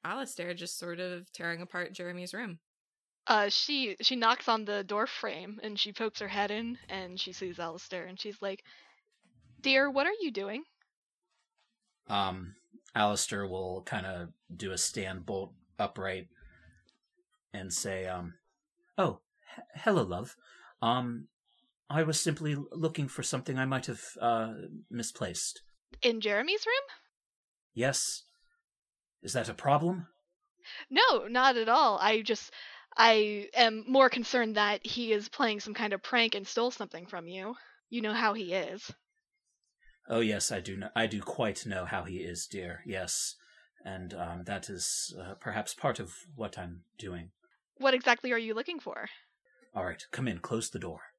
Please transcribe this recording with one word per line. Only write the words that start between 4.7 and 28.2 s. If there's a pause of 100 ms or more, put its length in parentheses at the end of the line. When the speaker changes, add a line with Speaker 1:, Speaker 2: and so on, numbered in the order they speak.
Speaker 2:
door
frame,
and
she
pokes
her
head
in, (100)
and
she
sees
Alistair,
and
she's
like, (1000)
"Dear,
what
are
you
doing?" (1500)
Speaker 3:
Um, (400)
Alistair
will
kinda (260)
do
a
stand
bolt (240)
upright (1200)
and
say,
um, (640)
"Oh, (380)
h-, (200)
hello,
love. (460)
Um, (600)
I
was
simply
l-,
looking
for
something
I
might
have, (180)
uh, (360)
misplaced." (400)
Speaker 2:
In
Jeremy's
room? (920)
Speaker 3:
Yes. (960)